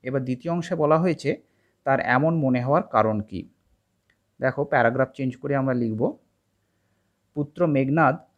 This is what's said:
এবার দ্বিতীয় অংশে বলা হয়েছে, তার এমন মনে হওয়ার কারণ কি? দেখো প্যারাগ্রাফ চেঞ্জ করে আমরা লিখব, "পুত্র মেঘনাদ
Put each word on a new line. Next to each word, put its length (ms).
এবার 200
দ্বিতীয় 300
অংশে 220
বলা 240
হয়েছে, 380
তার 160
এমন 360
মনে 260
হওয়ার 220
কারণ 380
কি? 260
দেখো 260
প্যারাগ্রাফ 480
চেঞ্জ 220
করে 200
আমরা 180
লিখব, 440
"পুত্র 320
মেঘনাদ 500